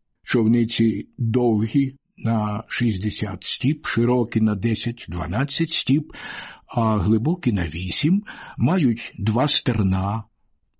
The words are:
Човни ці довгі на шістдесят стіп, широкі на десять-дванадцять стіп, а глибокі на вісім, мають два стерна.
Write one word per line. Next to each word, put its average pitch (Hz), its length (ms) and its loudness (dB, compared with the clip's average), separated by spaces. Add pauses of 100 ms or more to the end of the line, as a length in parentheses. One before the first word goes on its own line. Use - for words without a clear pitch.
(240)
Човни 117 420 4
ці 113 420 0 (100)
довгі 117 800 2 (220)
на 107 500 -2
шістдесят 101 760 -2
стіп, - 420 -4
широкі 117 560 0
на 107 140 2
десять-дванадцять 110 1120 -4
стіп, - 440 0 (540)
а 110 300 0
глибокі 110 540 2
на 90 160 0
вісім, 92 560 0 (340)
мають 139 600 0
два 110 300 2
стерна. 101 760 0 (560)